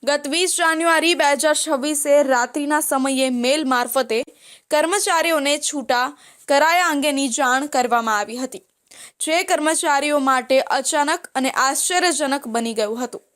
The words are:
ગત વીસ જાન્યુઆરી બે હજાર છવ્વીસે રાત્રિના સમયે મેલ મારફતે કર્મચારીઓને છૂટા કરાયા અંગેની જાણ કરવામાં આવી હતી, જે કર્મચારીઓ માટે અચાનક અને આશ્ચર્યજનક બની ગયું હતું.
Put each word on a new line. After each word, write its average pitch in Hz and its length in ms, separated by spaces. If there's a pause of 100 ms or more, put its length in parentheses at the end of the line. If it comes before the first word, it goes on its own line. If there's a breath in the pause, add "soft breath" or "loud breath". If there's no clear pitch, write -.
ગત 294 240
વીસ 339 300
જાન્યુઆરી 330 560
બે 285 180
હજાર 302 240 (120)
છવ્વીસે 285 540
રાત્રિના 262 580
સમયે 269 500
મેલ 254 340
મારફતે 247 600 (460 loud breath)
કર્મચારીઓને 330 880
છૂટા 269 580 (320 loud breath)
કરાયા 330 380
અંગેની 285 420
જાણ 262 380
કરવામાં 233 520
આવી 208 180
હતી, 254 260 (580 loud breath)
જે 320 220
કર્મચારીઓ 302 760
માટે 262 420
અચાનક 294 760
અને 262 160
આશ્ચર્યજનક 277 1000
બની 226 260
ગયું 220 300
હતું. - 160 (160)